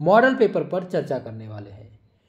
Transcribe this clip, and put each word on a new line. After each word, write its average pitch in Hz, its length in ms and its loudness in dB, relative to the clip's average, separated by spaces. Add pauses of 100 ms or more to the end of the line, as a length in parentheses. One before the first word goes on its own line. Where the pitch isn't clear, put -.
model 226 340 4
paper 202 280 2
पर 180 200 -6
चर्चा 139 360 -4
करने 110 280 -14
वाले 104 220 -14
हैं। - 300 -20 (300)